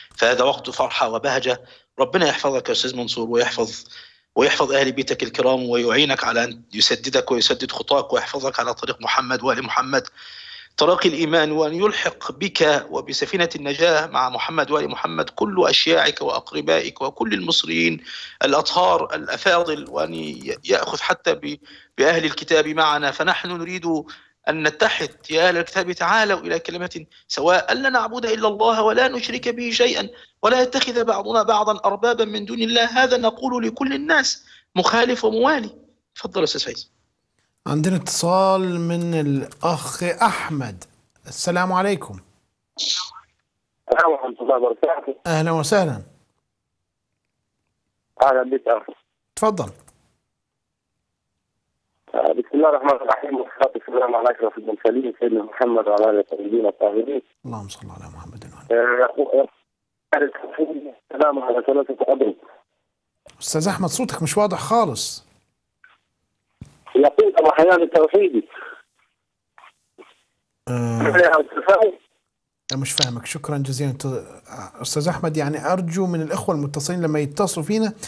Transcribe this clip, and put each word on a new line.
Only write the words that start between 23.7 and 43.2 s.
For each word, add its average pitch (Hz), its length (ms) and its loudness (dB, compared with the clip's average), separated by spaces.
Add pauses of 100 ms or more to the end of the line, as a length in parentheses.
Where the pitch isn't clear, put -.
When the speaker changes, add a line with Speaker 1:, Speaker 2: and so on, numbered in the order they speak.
Speaker 1:
أن 156 180 0
نتحد. 156 420 0 (200)
يا 160 180 4
أهل 175 100 2
الكتاب، 180 340 -2
تعالوا 196 480 0
إلى 170 200 -4
كلمة 175 460 -10 (220)
سواء، 165 440 2
ألا 269 180 0
نعبد 233 360 -2
إلا 220 220 0
الله 220 360 2
ولا 220 240 4
نشرك 247 420 -4
به 240 220 -4
شيئاً 226 380 0 (340)
ولا 254 180 4
يتخذ 247 420 0
بعضنا 214 400 0
بعضاً 214 420 2
أرباباً 220 400 2
من 208 200 -6
دون 226 160 -6
الله. 233 220 2
هذا 247 340 2
نقول 233 500 -2
لكل 269 260 -4
الناس، 285 520 0 (300)
مخالف 233 500 2
وموالي. 226 500 0 (400)
تفضل - 280 -4
أستاذ - 180 -2
فايز. - 300 -10 (760)
Speaker 2:
عندنا 156 280 0
اتصال 185 840 2
من 170 400 -2
الأخ 147 840 -2
أحمد. 156 800 -2 (440)
السلام 180 460 -2
عليكم. 185 460 -2 (580)
Speaker 3:
السلام - 1300 -4